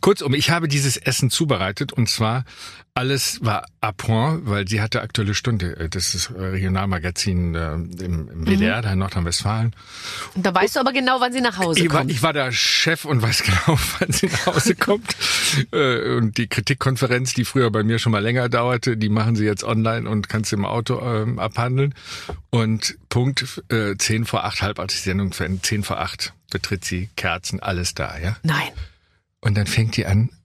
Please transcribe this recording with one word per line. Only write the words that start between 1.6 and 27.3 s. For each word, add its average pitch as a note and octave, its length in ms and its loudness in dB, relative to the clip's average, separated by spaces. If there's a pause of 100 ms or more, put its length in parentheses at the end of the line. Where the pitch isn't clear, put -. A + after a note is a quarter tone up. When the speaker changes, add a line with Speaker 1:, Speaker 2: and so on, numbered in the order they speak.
Speaker 1:
und A#2 160 2
zwar A#2 380 0 (500)
alles C3 480 -2
war G#2 220 0 (160)
à G#2+ 100 -2
point, C3+ 540 0
weil G2+ 220 0
sie G#2 120 0
hatte A2 220 -2
Aktuelle G#2 320 -2
Stunde. F#2+ 420 -2
Äh, E2 140 -4
das F#2 240 -4
ist, - 160 -4
äh, F2+ 100 -10
Regionalmagazin, F#2 1160 0
äh, D#2+ 180 -2
im, E2+ 240 -6
im F2 280 -4 (180)
Speaker 2:
Mhm. - 20 0
Speaker 1:
W F#2+ 100 4
D G2+ 100 4
R, A2 160 0
da G#2 100 0
in F#2 80 2
Nordrhein-Westfalen. G2 720 0 (600)
Speaker 2:
Und F#3 120 -2
da F#3 80 2
weißt F#3+ 220 4
du C#4+ 40 2
aber C4 120 2
genau, B3+ 280 2
wann B3 120 2
sie C4 80 0
nach A3 180 0
Hause E3+ 220 4
Speaker 1:
Ich E3+ 120 4
war, D#3 80 4
Speaker 2:
kommt. C3 100 0
Speaker 1:
ich B2+ 120 0
war D#3+ 100 4
der C3+ 200 0
Chef - 520 0
und C3+ 180 2
weiß A2 200 2
<laughs> - 20 -4
genau, G2+ 340 2 (200)
wann F3+ 140 0
sie - 140 2
nach - 200 0
Hause F3 280 2
kommt. - 460 0
Speaker 2:
<laughs> - 40 -4 (480)
Speaker 1:
Äh, B2+ 440 2
und A2 200 2
die A#2 120 0
Kritikkonferenz, B2+ 840 0
die B2 100 2
früher A#2+ 260 2
bei G#2+ 140 2
mir A2+ 160 2
schon A#2 100 2
mal G#2+ 120 4
länger A#2+ 260 2
dauerte, A#2+ 480 0
die A2 120 0
machen A2 280 2
sie G#2+ 80 2
jetzt G#2 180 2
online A2+ 460 0
und G#2 200 -2
kannst A2 240 -2
im G2+ 120 0
Auto, A#2 360 -2
ähm, A#2 380 -2
abhandeln. B2+ 560 0 (560)
Und A2 460 0 (120)
Punkt, C3 600 -2
äh, G#2 260 0
zehn A2+ 280 0
vor A2 200 -2
acht, G2+ 180 -4
halb G2+ 180 -2
acht G2 120 -6
ist - 120 -4
die F#2+ 60 0
Sendung F#2+ 200 0
zu - 140 -4
Ende. F#2 180 -4
Zehn G#2 220 0
vor - 160 -4
acht - 320 -6 (180)
betritt - 340 -4
sie, F#2 300 -4
Kerzen, F2+ 460 -2